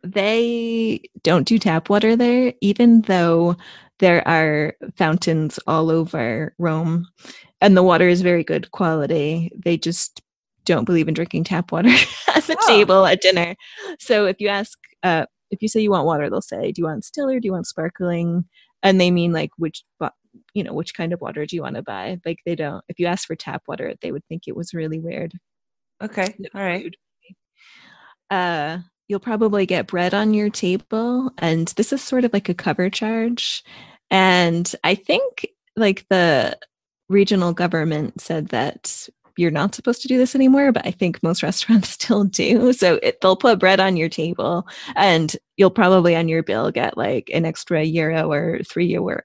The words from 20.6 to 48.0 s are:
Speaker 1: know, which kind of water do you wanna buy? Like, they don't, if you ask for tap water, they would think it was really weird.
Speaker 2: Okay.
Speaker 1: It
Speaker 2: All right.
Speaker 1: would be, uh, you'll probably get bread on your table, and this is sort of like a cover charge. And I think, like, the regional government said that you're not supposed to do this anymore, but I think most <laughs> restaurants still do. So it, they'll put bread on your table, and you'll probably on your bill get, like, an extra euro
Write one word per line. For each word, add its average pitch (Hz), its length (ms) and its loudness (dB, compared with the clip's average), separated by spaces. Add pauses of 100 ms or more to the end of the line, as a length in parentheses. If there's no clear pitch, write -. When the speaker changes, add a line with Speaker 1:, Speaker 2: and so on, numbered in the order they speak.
Speaker 1:
know, - 100 -10
which 156 200 -8
kind 165 180 -6
of 170 80 -8
water 151 260 -8
do - 80 -12
you 165 80 -6
wanna 117 200 -8
buy? 104 440 -10
Like, 165 180 -8
they 170 120 -4
don't, 151 320 -8
if - 100 -14
you 175 80 -2
ask 175 220 -4
for 160 80 -8
tap - 320 -12
water, - 340 -10
they - 80 -8
would - 180 -12
think 165 200 -12
it - 80 -12
was 170 180 -12
really 160 240 -8
weird. 165 340 -10 (680)
Speaker 2:
Okay. 208 380 -6
Speaker 1:
It - 140 -16
Speaker 2:
All 196 60 -12
right. 185 240 -4
Speaker 1:
would - 120 -14 (260)
be, - 140 -20 (960)
uh, 170 480 -4 (300)
you'll 196 120 -4
probably 214 460 0
get 180 200 -2
bread 180 280 -2
on 214 200 2
your 208 160 0
table, 233 880 -2
and 165 380 0
this - 160 0
is 277 100 -4
sort 254 220 0
of 233 80 0
like 202 160 -2
a 180 60 -2
cover 180 360 -2
charge. 226 720 -4 (480)
And 180 600 2 (140)
I 185 100 2
think, - 520 -4 (300)
like, 202 340 0
the 170 480 2 (500)
regional 196 440 2
government 165 680 -2
said 156 280 -6
that - 600 -6 (280)
you're 175 140 2
not 156 240 -2
supposed - 280 -4
to 262 60 -10
do 254 80 2
this 254 180 2
anymore, 269 380 4
but - 140 -2
I - 40 -6
think 175 320 -4
most 165 200 0
<laughs> 156 60 -2
restaurants 208 420 2
still 208 340 0
do. 220 480 2
So 180 300 2
it, - 180 -2
they'll 185 160 4
put 220 220 4
bread 190 220 4
on 190 160 2
your 165 120 -2
table, 170 580 -4 (300)
and 165 380 2 (220)
you'll 185 140 6
probably 180 460 4
on 165 120 0
your 160 140 0
bill 113 280 -2
get, - 260 -2
like, - 360 -4
an 165 120 0
extra 160 400 -4
euro 160 480 -2